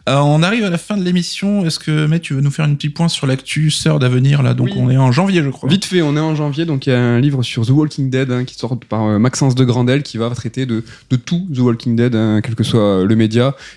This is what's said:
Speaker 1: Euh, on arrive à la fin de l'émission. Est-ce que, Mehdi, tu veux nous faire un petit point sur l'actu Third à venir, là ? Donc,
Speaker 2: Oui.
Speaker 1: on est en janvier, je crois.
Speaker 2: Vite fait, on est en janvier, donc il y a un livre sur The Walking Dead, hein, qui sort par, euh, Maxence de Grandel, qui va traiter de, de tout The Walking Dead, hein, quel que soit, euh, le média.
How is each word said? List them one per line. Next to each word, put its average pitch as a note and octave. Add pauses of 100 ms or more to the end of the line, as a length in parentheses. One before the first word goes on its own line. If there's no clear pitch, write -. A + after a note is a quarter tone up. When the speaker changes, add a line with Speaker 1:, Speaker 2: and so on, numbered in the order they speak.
Speaker 1:
Euh, C3+
on D3
arrive G#3
à F#3+
la E3+
fin G#3
de F#3
l'émission. F3+
Est-ce D#3+
que, D3+
Mehdi, E3
tu D#3
veux C3+
nous C#3+
faire D3+
un D3
petit D3
point E3+
sur D3
l'actu D3
Third D3+
à B2
venir, C3+
là ? B2
Donc, B2
Speaker 2:
Oui. -
Speaker 1:
on B2
est B2+
en C3
janvier, F3+
je C#3
crois. C3
Speaker 2:
Vite F#3+
fait, F#3
on D3
est -
en D#3
janvier, D3
donc C#3+
il -
y C3
a B2
un A#2+
livre C3+
sur A2+
The A#2+
Walking D3
Dead, C3
hein, B2
qui B2
sort A#2+
par, G#2+
euh, G#2+
Maxence B2+
de C3
Grandel, B2
qui -
va A2+
traiter B2
de, A2+ (260)
de C3
tout F3
The B2+
Walking A#2+
Dead, A#2
hein, A2
quel A2+
que A2
soit, G2+
euh, F#2+
le A2
média. A#2 (220)